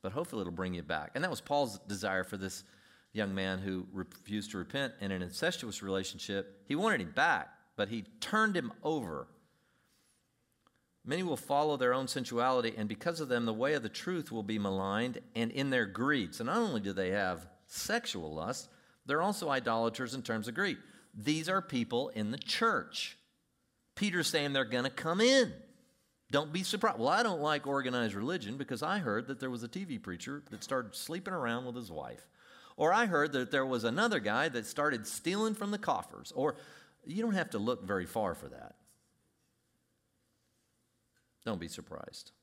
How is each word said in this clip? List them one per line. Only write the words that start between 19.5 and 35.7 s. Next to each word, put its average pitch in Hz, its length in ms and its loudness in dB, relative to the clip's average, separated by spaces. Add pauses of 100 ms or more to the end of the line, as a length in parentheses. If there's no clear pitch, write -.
in 131 80 -6
terms 110 260 -2
of 120 60 -6
greed. 107 240 0 (380)
These 156 340 0
are 185 140 2
people 123 460 0
in 107 200 -2
the 127 80 -4
church. - 800 0 (760)
Peter's 180 320 2
saying 143 260 2
they're 135 120 4
gonna 123 260 0
come 165 280 0
in. 247 320 8 (760)
Don't 147 240 2
be 185 80 0
surprised. 208 380 2
"Well, 123 100 6
I 202 140 6
don't 185 180 2
like 147 240 2
organized 127 480 2
religion 117 420 -2
because 139 280 -4
I 190 160 0
heard 117 260 0
that 135 140 -6
there 131 100 -2
was 120 140 -6
a 117 40 -8
T 185 160 -6
V 151 140 -6
preacher 135 540 -8
that - 120 -10
started 123 320 -4
sleeping 185 380 -6
around 123 320 0
with 123 100 -6
his 113 160 -10
wife. 67 360 -10 (500)
Or 156 160 6
I 226 140 6
heard 156 240 4
that 127 180 0
there 135 160 4
was 127 180 0
another 170 360 2
guy 110 300 2
that 120 180 -4
started 147 400 0
stealing 208 480 0
from 202 160 -2